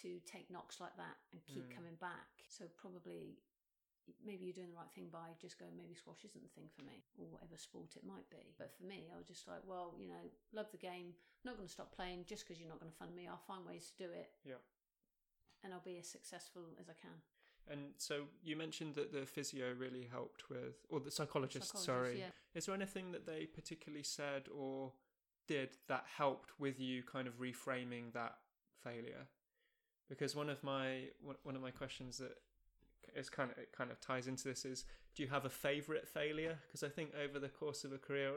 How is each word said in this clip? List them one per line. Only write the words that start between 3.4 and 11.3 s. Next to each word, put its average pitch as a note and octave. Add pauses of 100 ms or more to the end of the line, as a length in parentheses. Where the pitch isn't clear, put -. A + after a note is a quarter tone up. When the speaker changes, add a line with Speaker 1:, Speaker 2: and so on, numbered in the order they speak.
Speaker 1:
maybe F#3+
you're F3+
doing F3+
the E3+
right D#3+
thing F3+
by E3
just F3
going, E3+
"Maybe F3
squash E3+
isn't -
the -
thing D#3
for -
me," - (120)
or E3+
whatever E3
sport E3
it -
might F#3+
be. -
But D#3+
for F3+
me, F3+
I E3+
was F3
just F3
like, F3+
"Well, F3+
you F#3+
know, F3 (200)
love G#3+
the F#3+
game. F3+
I'm -